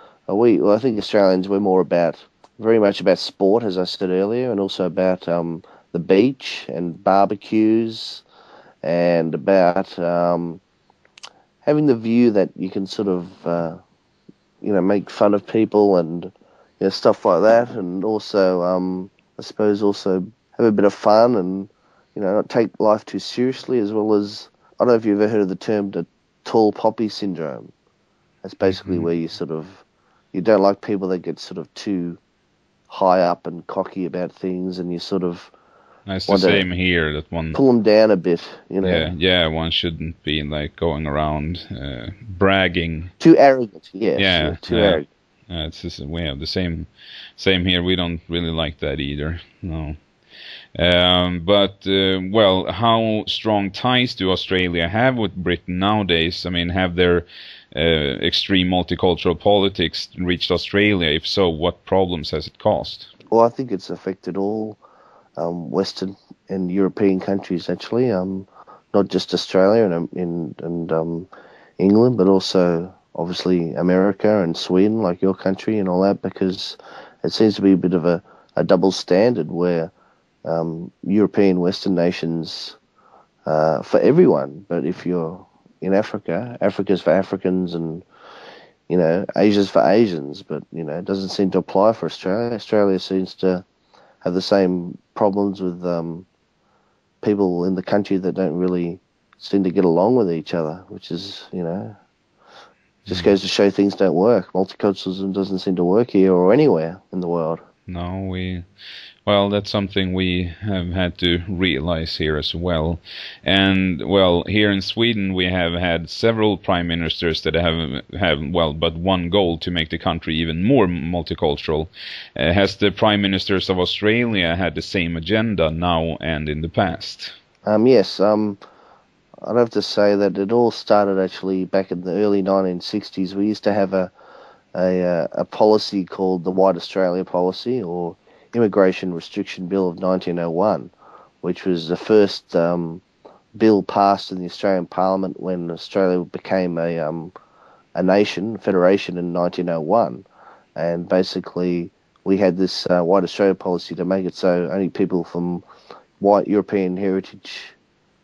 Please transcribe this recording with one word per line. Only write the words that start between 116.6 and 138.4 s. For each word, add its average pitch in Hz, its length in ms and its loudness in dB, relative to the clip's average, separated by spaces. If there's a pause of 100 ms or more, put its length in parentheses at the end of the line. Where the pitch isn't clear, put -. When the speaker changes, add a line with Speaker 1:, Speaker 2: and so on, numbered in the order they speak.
Speaker 2:
ministers 82 560 -2
that 80 100 -2
have, 80 500 -2 (160)
have, 82 200 0 (120)
well, 82 220 0
but 80 240 -2
one 87 320 -2
goal, 85 300 0
to 92 120 -6
make 82 200 -4
the 85 80 -4
country 85 380 -4
even 82 280 -2
more 120 220 4
multicultural. 80 1040 -4 (460)
Uh, 82 200 0
has 98 220 2
the 104 140 2
prime 104 300 2
ministers 95 480 0
of 92 100 0
Australia 101 800 0
had 90 180 -2
the 82 60 -6
same 85 340 -4
agenda 85 560 0
now 82 520 0
and 76 260 -4
in 76 140 -4
the 80 80 -6
past? - 640 -4 (340)
Speaker 1:
Um, 107 200 4
yes, 117 320 4
um, 104 380 2 (920)
I'd 110 100 -4
have 117 140 2
to 104 120 -2
say 104 340 2
that 98 220 0
it 98 140 -2
all 117 180 4
started 101 480 2
actually 95 480 -2
back 95 260 -2
in 90 80 -6
the 90 140 -6
early 101 260 2
nineteen 95 400 0
sixties. 95 540 -6
We 101 120 0
used 107 180 -4
to 104 100 2
have 95 180 0
a, 92 180 -2 (640)
a, 90 280 0
uh, 87 300 -2
a - 120 -4
policy 107 600 2
called 92 400 -2
the 92 60 -2
White 95 260 4
Australia 92 480 -2
Policy, 95 580 -2
or 87 340 -8 (380)